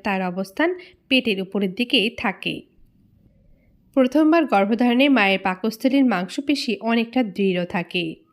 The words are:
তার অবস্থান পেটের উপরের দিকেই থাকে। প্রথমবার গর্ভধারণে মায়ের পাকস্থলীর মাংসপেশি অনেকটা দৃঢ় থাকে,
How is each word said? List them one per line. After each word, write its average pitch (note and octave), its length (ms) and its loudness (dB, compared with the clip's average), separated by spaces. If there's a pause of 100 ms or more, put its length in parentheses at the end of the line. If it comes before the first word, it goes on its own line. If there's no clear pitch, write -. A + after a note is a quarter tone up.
তার F#3+ 200 -2
অবস্থান F#3+ 460 -2 (360)
পেটের B3+ 360 0
উপরের F#3+ 340 -2
দিকেই A#3+ 420 0
থাকে। F#3 380 -6 (1400)
প্রথমবার D#4 500 4
গর্ভধারণে A#3+ 640 2
মায়ের G3 320 2
পাকস্থলীর A3+ 640 0
মাংসপেশি A#3+ 760 -2
অনেকটা A#3 480 -2
দৃঢ় F#3 360 0
থাকে, F3 400 -6 (280)